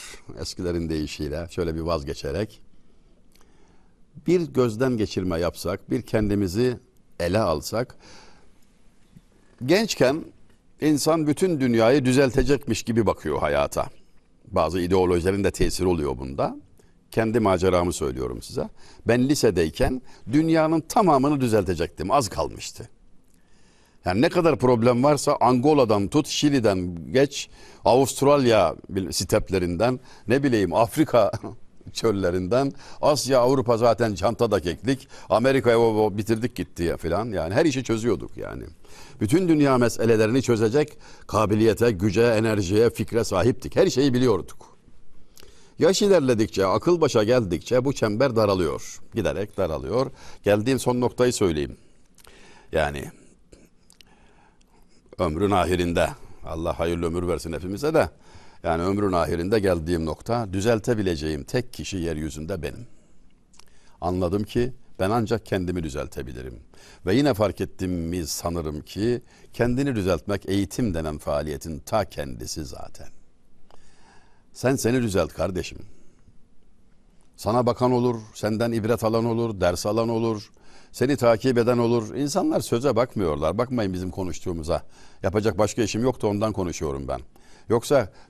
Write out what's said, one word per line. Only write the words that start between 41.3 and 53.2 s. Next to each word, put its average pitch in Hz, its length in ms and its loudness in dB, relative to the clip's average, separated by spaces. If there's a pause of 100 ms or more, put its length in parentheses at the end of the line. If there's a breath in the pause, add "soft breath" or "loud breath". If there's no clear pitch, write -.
güce, 101 320 2
enerjiye, 110 680 2
fikre - 340 -2
sahiptik. 95 520 0
Her 127 140 4
şeyi 135 240 2
biliyorduk. 120 640 -2 (1000 soft breath)
Yaş 175 240 4
ilerledikçe, 127 640 4
akıl 160 340 2
başa 120 240 2
geldikçe 113 600 2
bu 139 80 0
çember 113 440 0
daralıyor. 95 640 0 (140)
Giderek 87 420 -4
daralıyor. 87 540 -2 (320 loud breath)
Geldiğim 107 360 2
son 123 220 -2
noktayı 123 320 2
söyleyeyim. 76 440 0 (960 loud breath)
Yani 73 320 -2 (2250 soft breath)